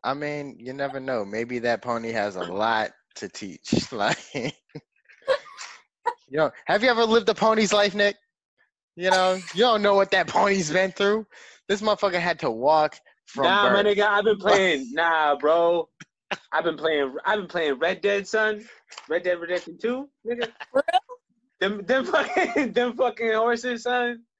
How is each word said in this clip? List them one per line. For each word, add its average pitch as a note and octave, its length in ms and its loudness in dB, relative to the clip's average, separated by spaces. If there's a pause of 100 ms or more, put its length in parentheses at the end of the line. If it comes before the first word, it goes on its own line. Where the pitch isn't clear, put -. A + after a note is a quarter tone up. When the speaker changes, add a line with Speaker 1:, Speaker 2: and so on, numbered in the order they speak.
Speaker 1:
I C3+ 120 -2
mean, D3 440 -8
you B2 140 -12
never C#3 260 -6
know. C3 240 -4
Maybe A#2 360 -6
that A#2 240 -2
pony A#2 300 -4
has G#2 220 -2
a F2+ 80 -6
lot G#2+ 460 -2 (260)
to G2 140 -12
teach. - 580 -4
<laughs> - 40 -16
Like, G#2+ 260 0 (160)
you C3 180 -6 (1900)
know, D#3 120 2 (160)
have G3+ 180 2
you C4 60 4
ever A#3 160 2
lived A3+ 240 2
a G#3+ 60 0
pony's A3 380 2
life, G3+ 200 2
Nick? G3+ 220 2 (800)
You F3 160 -2
know, F#3 240 4 (200)
you F#3 60 0
don't A3+ 200 4
know G3+ 140 4
what G3 160 2
that F#3 160 2
pony's G3 420 2
been F#3 220 0
through. G#3 340 0 (440)
This G3 120 0
motherfucker G3+ 380 0
had E3+ 200 -2
to C#3+ 120 -2
walk D3+ 480 2 (280)
from C#3 180 -2
Speaker 2:
Nah, G3+ 240 4
my G3+ 140 4
Speaker 1:
birth. G#3 120 4
Speaker 2:
nigga, G#3 100 2
I've G#3 200 2
been G#3+ 120 2
Speaker 1:
<laughs> - 20 -14
Speaker 2:
playing, F3+ 520 2
nah, D#3 460 2
bro. E3+ 500 2 (640)
I've D#3+ 140 -2
been D#3+ 100 -2
playing, C#3+ 480 -2
I've G#3+ 160 0
been F#3 80 -8
playing D3+ 320 -2
Red F3 220 -2
Dead, G3+ 260 -2
son. G#3+ 380 -2 (420)
Red F3 160 -2
Dead F3 160 -2
Redemption E3+ 420 -6
two, B3+ 280 -6 (180)
nigga. A#3 220 -6 (240)
Speaker 3:
For C4+ 180 2
real? F4+ 100 2 (760)
Speaker 2:
Them, G3+ 80 -10
them C4 200 2
fucking, D4 680 0
<laughs> - 0 -
them A#3+ 240 0
fucking A#3 340 0
horses, A#3 520 0
son. A#3+ 400 -2 (160)